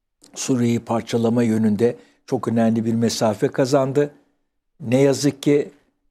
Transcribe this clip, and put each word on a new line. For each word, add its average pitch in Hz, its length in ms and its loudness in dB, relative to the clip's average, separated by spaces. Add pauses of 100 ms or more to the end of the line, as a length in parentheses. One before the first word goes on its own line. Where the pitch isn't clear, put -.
(340)
Suriye'yi 120 460 0
parçalama 117 600 -2
yönünde 110 540 0 (300)
çok - 220 -4
önemli 113 360 0
bir 117 100 -2
mesafe 113 540 0
kazandı. 139 640 0 (680)
Ne 127 200 0
yazık 139 420 2
ki, 147 280 0 (400)